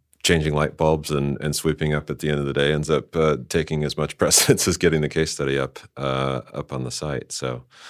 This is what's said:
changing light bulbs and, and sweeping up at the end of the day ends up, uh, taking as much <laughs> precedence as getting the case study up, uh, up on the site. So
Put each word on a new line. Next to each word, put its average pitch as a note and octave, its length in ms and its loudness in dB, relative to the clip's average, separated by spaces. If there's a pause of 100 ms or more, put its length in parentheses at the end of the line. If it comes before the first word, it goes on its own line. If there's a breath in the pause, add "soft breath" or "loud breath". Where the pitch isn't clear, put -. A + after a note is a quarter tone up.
(240)
changing D#2 300 2
light D2+ 240 0
bulbs D#2 320 2
and, C#2 320 0
and D2+ 140 -2
sweeping D#2 380 0
up D2 160 -4
at C#2+ 100 -6
the D2+ 100 -2
end D2 100 0
of C#2+ 60 -2
the C#2 80 -2
day C#2+ 200 2
ends D2+ 160 -2
up, - 260 0
uh, D#2 220 4 (120)
taking D#2 340 0
as D2 140 -4
much D2+ 200 -4
<laughs> - 40 0
precedence F#2 460 4
as F2 100 0
getting D#2+ 240 4
the C#2+ 80 0
case D#2+ 220 0
study C#2 260 -2
up, C2+ 220 -4 (160)
uh, C2+ 460 -2 (120)
up C#2+ 200 -8
on C2 100 -6
the B1+ 80 -8
site. D2 400 -6
So B1 320 -6 (260 loud breath)